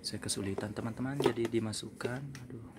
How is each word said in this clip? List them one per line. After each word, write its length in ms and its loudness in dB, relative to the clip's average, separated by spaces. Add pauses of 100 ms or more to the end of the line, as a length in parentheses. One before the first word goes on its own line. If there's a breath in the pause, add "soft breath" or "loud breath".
Saya 160 -2
kesulitan, 560 0
teman-teman. 400 0
Jadi 320 4
dimasukkan, 720 0
aduh, 580 -8